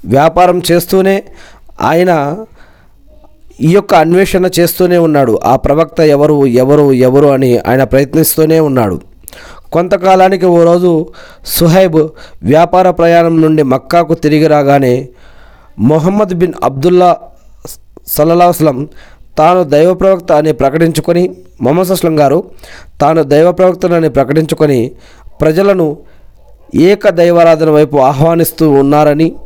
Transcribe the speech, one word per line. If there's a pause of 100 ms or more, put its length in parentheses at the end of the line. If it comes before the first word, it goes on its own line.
వ్యాపారం (100)
చేస్తూనే (580)
ఆయన (1200)
ఈ
యొక్క
అన్వేషణ (100)
చేస్తూనే
ఉన్నాడు.
ఆ
ప్రవక్త
ఎవరు,
ఎవరు,
ఎవరు
అని
ఆయన
ప్రయత్నిస్తూనే
ఉన్నాడు. (680)
కొంతకాలానికి
ఓ
రోజు (380)
సుహైబ్ (440)
వ్యాపార
ప్రయాణం
నుండి
మక్కాకు
తిరిగి
రాగానే (680)
మొహమ్మద్
బిన్ (100)
అబ్దుల్లా (920)
సల్లల్లాహు
అలైహి
వసల్లం (480)
తాను
దైవ
ప్రవక్త
అని
ప్రకటించుకొని, (260)
మొహమ్మద్
అస్లం
గారు (580)
తాను
దైవ
ప్రవక్తనని
ప్రకటించుకొని (500)
ప్రజలను (800)
ఏక
దైవారాధన
వైపు
ఆహ్వానిస్తూ
ఉన్నారని (100)